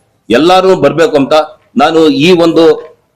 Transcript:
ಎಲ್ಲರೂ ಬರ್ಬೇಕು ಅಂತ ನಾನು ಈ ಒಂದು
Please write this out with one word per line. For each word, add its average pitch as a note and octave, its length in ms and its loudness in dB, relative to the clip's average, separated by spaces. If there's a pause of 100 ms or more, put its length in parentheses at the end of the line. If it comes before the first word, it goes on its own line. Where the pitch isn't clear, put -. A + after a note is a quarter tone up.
(300)
ಎಲ್ಲರೂ F3+ 460 0
ಬರ್ಬೇಕು D3+ 400 -2
ಅಂತ C#3 180 -2 (440)
ನಾನು D#3+ 300 0
ಈ E3+ 240 0
ಒಂದು E3 680 0 (180)